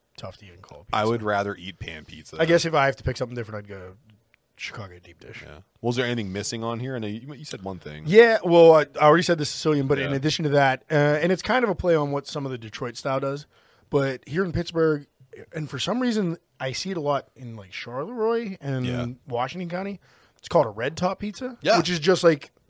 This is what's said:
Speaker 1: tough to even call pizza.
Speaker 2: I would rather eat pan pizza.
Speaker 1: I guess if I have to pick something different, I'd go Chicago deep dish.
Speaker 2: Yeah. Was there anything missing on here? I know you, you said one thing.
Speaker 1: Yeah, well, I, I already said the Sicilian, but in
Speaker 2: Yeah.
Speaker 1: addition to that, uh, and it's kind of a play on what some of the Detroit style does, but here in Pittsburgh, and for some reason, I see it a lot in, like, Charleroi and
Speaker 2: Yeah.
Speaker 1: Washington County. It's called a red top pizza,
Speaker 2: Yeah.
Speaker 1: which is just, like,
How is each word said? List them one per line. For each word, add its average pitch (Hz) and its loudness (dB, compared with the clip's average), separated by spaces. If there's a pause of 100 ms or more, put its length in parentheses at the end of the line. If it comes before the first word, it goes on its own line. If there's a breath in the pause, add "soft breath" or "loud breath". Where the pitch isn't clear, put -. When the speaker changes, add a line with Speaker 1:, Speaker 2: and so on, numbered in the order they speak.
(180)
Speaker 1:
tough - -14
to 101 -20
even 90 -20
call 76 -20
pizza. 101 -6
Speaker 2:
I 107 2
would 113 -2
rather 101 -2
eat 87 -14
pan 80 -12
pizza. - -18
Speaker 1:
I 165 2
guess 165 4
if 160 -4
I 139 4
have 135 -2
to - -20
pick 127 -4
something 123 -6
different, 107 -10
I'd 101 -20
go 95 -16 (640)
Chicago 92 -14
deep - -20
dish. - -18
Speaker 2:
Yeah. 73 -18 (220)
Was 117 -2
there 123 0
anything 117 -4
missing 104 -6
on 117 -4
here? 131 -8
I - -6
know 110 -6
you, 117 -10
you 143 -18
said 117 -12
one 95 -8
thing. 76 -14
Speaker 1:
Yeah, 220 6
well, 170 10
I, 151 4 (140)
I 147 6
already 156 8
said 170 0
the 151 -2
Sicilian, 147 0
but 135 2
in 135 -4
Speaker 2:
Yeah. 139 0
Speaker 1:
addition 147 -2
to 151 0
that, 139 2
uh, 160 0
and 147 2
it's 208 -2
kind 247 2
of 214 0
a 180 0
play 175 2
on 147 0
what 143 -4
some 143 -8
of 131 -6
the 131 -8
Detroit 117 -10
style 135 -2
does, 139 -6 (440 soft breath)
but 135 0
here 165 0
in 175 -4
Pittsburgh, 160 0 (480)
and 156 -6
for 139 -10
some 214 -2
reason, 208 0 (200)
I 135 -6
see 185 -6
it 190 -4
a 170 -4
lot 143 -2
in, 120 -14
like, 95 -18
Charleroi 220 -4
and 135 -2
Speaker 2:
Yeah. 123 -4 (220)
Speaker 1:
Washington 135 -4
County. 190 -8 (380 soft breath)
It's - -20
called 160 6
a 110 -4
red 120 -4
top 180 -2
pizza, 240 -8
Speaker 2:
Yeah. 185 4
Speaker 1:
which 165 2
is 175 0
just, 170 4
like, 160 4 (200)